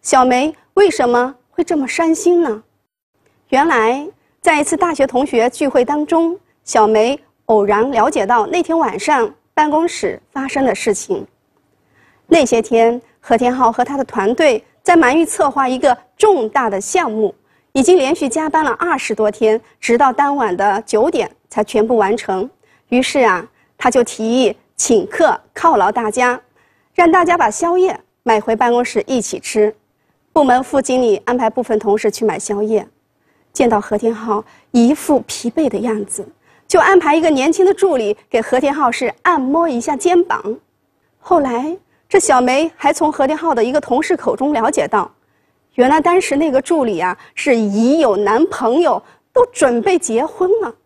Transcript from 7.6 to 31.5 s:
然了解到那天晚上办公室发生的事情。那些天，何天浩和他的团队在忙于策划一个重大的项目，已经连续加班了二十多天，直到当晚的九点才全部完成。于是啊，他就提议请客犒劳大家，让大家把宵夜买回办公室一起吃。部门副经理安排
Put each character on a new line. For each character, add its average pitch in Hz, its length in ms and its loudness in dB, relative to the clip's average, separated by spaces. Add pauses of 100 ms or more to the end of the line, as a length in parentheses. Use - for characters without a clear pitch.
然 233 260 0
了 233 180 2
解 262 160 -2
到 226 220 0
那 339 160 -2
天 330 160 -2
晚 - 200 -2
上 254 320 0 (220)
办 302 160 0
公 311 180 0
室 - 440 -6
发 269 160 -8
生 269 180 -2
的 247 100 0
事 202 200 -2
情。 165 320 -8 (1000)
那 320 200 4
些 226 160 0
天， 233 400 0 (180)
何 - 160 0
天 247 180 0
浩 247 160 2
和 240 140 -2
他 277 140 -6
的 262 60 -2
团 403 300 -4
队 285 300 0 (180)
在 349 140 4
忙 269 180 4
于 330 120 2
策 311 240 0
划 269 180 -2
一 254 100 -4
个 254 200 0 (180)
重 339 320 2
大 240 220 0
的 196 100 -4
项 254 300 -2
目， 214 240 -2 (380)
已 269 100 0
经 359 160 6
连 269 160 0
续 294 140 -4
加 311 200 -4
班 - 160 0
了 240 140 -2
二 339 200 -2
十 233 160 -6
多 214 160 0
天， 220 300 0 (200)
直 233 180 0
到 269 120 4
当 285 260 0
晚 208 200 -2
的 196 300 0
九 233 240 0
点 220 200 -4 (200)
才 214 120 -4
全 214 240 0
部 240 120 0
完 196 180 0
成。 190 320 -6 (400)
于 247 140 0
是 277 180 -2
啊， 190 260 2 (300)
他 - 140 0
就 240 120 2
提 226 220 -6
议 233 320 0 (180)
请 - 320 0
客 277 320 0 (160)
犒 330 220 2
劳 202 160 0
大 220 180 -4
家， 247 300 -2 (540)
让 349 180 4
大 359 100 4
家 339 140 2
把 240 140 2
宵 339 260 -2
夜 370 240 0 (220)
买 220 180 0
回 226 160 -2
办 240 160 0
公 240 100 2
室 240 240 -4
一 254 140 -2
起 - 180 -8
吃。 214 360 0 (580)
部 311 100 4
门 254 220 2
副 277 160 -2
经 254 220 -2
理 214 140 2 (100)
安 247 100 -2
排 233 140 0